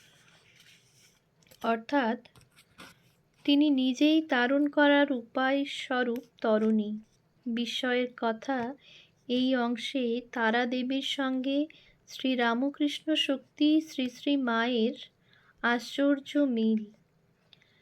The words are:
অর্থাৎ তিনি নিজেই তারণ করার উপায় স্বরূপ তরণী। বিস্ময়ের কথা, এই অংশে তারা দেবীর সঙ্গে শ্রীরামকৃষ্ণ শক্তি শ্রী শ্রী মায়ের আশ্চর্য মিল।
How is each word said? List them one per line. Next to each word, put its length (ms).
অর্থাৎ 560
তিনি 260
নিজেই 520
তারণ 440
করার 460
উপায় 520
স্বরূপ 580
তরণী। 580
বিস্ময়ের 720
কথা, 580
এই 280
অংশে 640
তারা 340
দেবীর 360
সঙ্গে 640
শ্রীরামকৃষ্ণ 1040
শক্তি 680
শ্রী 280
শ্রী 280
মায়ের 580
আশ্চর্য 760
মিল। 460